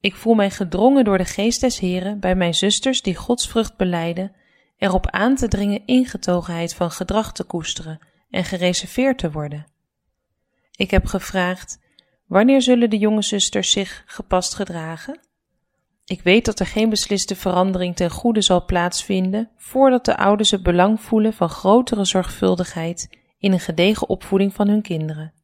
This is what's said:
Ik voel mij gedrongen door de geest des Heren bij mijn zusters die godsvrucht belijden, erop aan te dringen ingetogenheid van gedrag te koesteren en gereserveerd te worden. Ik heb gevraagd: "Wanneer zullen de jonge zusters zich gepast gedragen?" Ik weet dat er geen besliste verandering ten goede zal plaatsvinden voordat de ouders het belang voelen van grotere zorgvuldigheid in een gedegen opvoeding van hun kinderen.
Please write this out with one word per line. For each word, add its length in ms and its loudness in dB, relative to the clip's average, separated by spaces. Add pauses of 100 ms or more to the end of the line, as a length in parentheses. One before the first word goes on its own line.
Ik 140 -2
voel 200 2
mij 160 2
gedrongen 540 2
door 140 2
de 60 0
geest 360 -2
des 180 0
Heren 420 -4
bij 140 2
mijn 200 2
zusters 480 0
die 120 -2
godsvrucht 640 -2
belijden, 560 -4 (440)
erop 300 0
aan 300 2
te 120 -2
dringen 380 -2
ingetogenheid 880 0
van 160 -2
gedrag 420 -4
te 120 -8
koesteren 540 -10 (320)
en 140 -2
gereserveerd 760 -2
te 120 -4
worden. 360 -10 (1040)
Ik 200 -6
heb 160 2
gevraagd: 720 -4 (480)
"Wanneer 360 4
zullen 280 4
de 80 0
jonge 240 2
zusters 480 -2
zich 360 -4
gepast 480 -4
gedragen?" 680 -10 (840)
Ik 180 -8
weet 220 4
dat 160 -4
er 60 0
geen 240 0
besliste 460 -2
verandering 600 0
ten 140 0
goede 320 0
zal 220 2
plaatsvinden 920 -2
voordat 480 2
de 120 2
ouders 340 2
het 120 0
belang 380 4
voelen 320 2
van 160 -2
grotere 560 2
zorgvuldigheid 1040 -2 (300)
in 140 2
een 80 2
gedegen 480 2
opvoeding 460 0
van 140 0
hun 140 2
kinderen. 500 -6 (120)